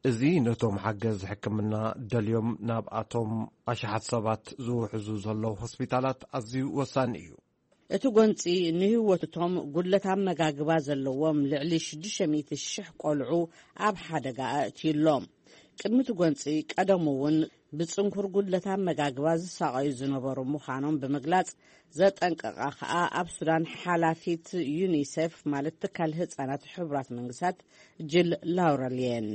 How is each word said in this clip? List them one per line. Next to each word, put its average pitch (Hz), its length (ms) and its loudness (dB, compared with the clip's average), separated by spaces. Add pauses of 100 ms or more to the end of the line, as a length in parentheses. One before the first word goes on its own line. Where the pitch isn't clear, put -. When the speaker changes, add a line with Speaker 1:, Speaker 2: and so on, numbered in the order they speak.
Speaker 1:
እዚ 120 180 0 (180)
ነቶም 113 380 2
ሓገዝ 104 480 -2
ሕክምና 107 480 -2 (320)
ደልዮም 113 440 0 (120)
ናብኣቶም 113 720 -4 (340)
ኣሽሓት 110 400 -2
ሰባት 110 380 -2 (160)
ዝውሕዙ 113 480 -2 (120)
ዘለዉ 107 360 -2
ሆስፒታላት 127 640 -2 (120)
ኣዝዩ 131 400 -4
ወሳኒ 127 460 0
እዩ። 80 140 -14 (580)
Speaker 2:
እቲ 196 220 -2
ጎንፂ 214 320 6 (300)
ንህይወት 196 500 4
እቶም 175 300 -2 (160)
ጉድለት 180 380 2
ኣመጋግባ 160 600 0 (100)
ዘለዎም 139 680 2
ልዕሊ 151 340 0
ሽዱሽተ 165 500 -2
ሚእቲ 151 200 0 (120)
ሽሕ 180 360 -8
ቆልዑ 143 340 0 (480)
ኣብ 202 200 2
ሓደጋ 131 400 -4 (120)
ኣእትዩሎም። 147 760 2 (520)
ቅድሚ 220 220 2
እቲ 254 140 0
ጎንፂ 160 300 2 (240)
ቀደም 185 380 2
እውን 147 300 2 (340)
ብጽንኩር 196 580 -2
ጉድለት 190 400 0
ኣመጋግባ 151 600 0 (100)
ዝሳቐዩ 151 540 -2
ዝነበሩ 135 540 -2
ምዃኖም 143 520 -2
ብምግላጽ 143 520 0 (460)
ዘጠንቀቓ 160 640 0 (140)
ኸዓ - 200 -6 (200)
ኣብ 175 160 -2
ሱዳን 160 420 0
ሓላፊት 165 760 0 (240)
ዩኒሴፍ 165 600 0 (120)
ማለት 147 340 -2
ትካል 170 340 -2
ህጻናት 143 540 -4
ሕቡራት 143 440 -4
መንግስታት 123 460 -4 (420)
ጅል 170 320 4 (180)
ላውረልየን። 127 840 2